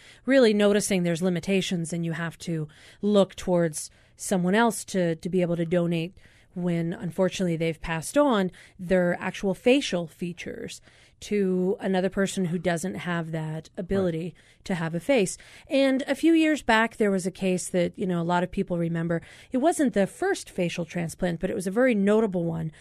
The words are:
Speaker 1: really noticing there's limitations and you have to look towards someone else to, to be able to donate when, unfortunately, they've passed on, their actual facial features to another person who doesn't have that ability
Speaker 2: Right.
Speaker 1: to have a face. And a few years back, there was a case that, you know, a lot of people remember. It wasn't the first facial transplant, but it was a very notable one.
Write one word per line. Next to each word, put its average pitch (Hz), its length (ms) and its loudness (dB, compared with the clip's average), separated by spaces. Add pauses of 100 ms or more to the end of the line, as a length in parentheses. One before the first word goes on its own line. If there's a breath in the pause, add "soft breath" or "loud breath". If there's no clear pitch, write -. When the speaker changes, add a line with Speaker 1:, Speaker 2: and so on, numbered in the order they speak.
(260 loud breath)
Speaker 1:
really 247 260 6
noticing 208 500 4
there's 170 200 0
limitations 180 720 -2
and 170 100 -4
you 165 80 -2
have 165 260 -6
to 160 300 -6 (320 loud breath)
look 202 360 4
towards 170 540 -2 (260 soft breath)
someone 180 380 0
else 226 300 2
to, 170 320 0
to 170 140 -8
be 180 100 0
able 170 160 0
to 170 80 -2
donate 170 500 0 (400 soft breath)
when, 170 380 -2
unfortunately, 175 640 -2
they've 165 240 -4
passed 165 380 -4
on, 220 320 4 (280 loud breath)
their 180 400 2
actual 190 360 -4
facial 247 520 0
features - 760 -12 (360 soft breath)
to 185 640 0
another 190 300 0
person 196 360 -2
who 170 120 -2
doesn't 175 360 -2
have 170 360 -4
that 156 480 -6
ability 180 560 -2
Speaker 2:
Right. - 300 -20
Speaker 1:
to 196 100 -4
have 165 200 -4
a 170 60 -4
face. 208 380 0 (300 loud breath)
And 269 380 2
a 285 80 -2
few 330 200 4
years 311 260 4
back, 220 380 2
there 208 120 2
was 185 160 0
a 190 40 -4
case 185 380 -2
that, 175 300 -2
you 196 80 -4
know, 175 140 0
a - 20 0
lot 175 200 0
of 180 80 -2
people 180 260 -4
remember. 170 460 -2 (280 loud breath)
It 262 80 -2
wasn't 302 360 2
the 196 120 2
first - 440 -4
facial 175 340 -4
transplant, 170 560 -4
but 185 80 -2
it - 80 -4
was 175 100 -6
a 190 40 -4
very 240 240 2
notable 202 500 2
one. 165 260 -4 (100)